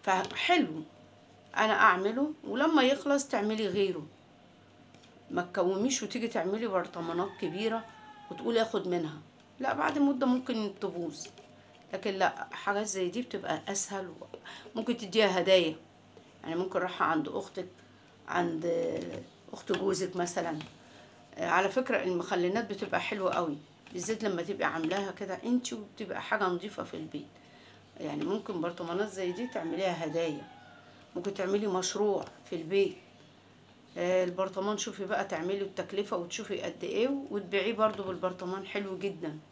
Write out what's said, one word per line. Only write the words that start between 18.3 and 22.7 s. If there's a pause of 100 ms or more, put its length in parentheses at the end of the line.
أخت
جوزك
مثلًا. (760)
آه،
على
فكرة
المخلنات